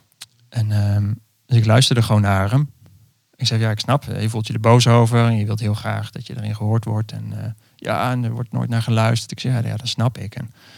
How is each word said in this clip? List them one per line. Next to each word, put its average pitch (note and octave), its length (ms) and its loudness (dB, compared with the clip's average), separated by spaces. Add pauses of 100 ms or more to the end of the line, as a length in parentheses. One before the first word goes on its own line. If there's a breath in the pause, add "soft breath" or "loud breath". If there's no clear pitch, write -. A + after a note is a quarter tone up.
(480)
En, G#2+ 240 -2
ehm, G#2 400 2 (340)
dus B2 100 2
ik A2 100 6
luisterde A#2+ 360 4
gewoon G#2+ 180 2
naar G2 300 2
hem. C#3+ 200 0 (680)
Ik A#2+ 100 -4
zei, A2+ 140 0
"Ja, A2+ 100 0
ik G#2+ 100 -4
snap. C3+ 240 -2
Je G#2 240 -4
voelt A2 180 -4
je - 60 -8
er - 80 -4
boos A#2 260 6
over. A#2 400 4
En A2+ 100 2
je G#2 100 0
wilt A2 140 -4
heel G#2+ 140 0
graag G#2+ 360 -6
dat - 160 -14
je B2+ 100 -12
erin G#2+ 200 -6
gehoord A2 280 0
wordt. G#2+ 280 -4
En, G#2+ 320 -10
eh, G#2+ 60 -8 (260 soft breath)
ja, - 340 -4
en B2 140 -2
er A2+ 80 -4
wordt A#2 200 -8
nooit A#2+ 180 -2
naar A2+ 120 0
geluisterd." A2+ 500 0
Ik - 80 -14
zei, B2+ 140 -2
"Ja, A#2 140 -2
ja, G#2+ 80 -4
dat - 120 -8
snap A#2 300 -2
ik." G2 160 -12
En, - 160 -12 (260 loud breath)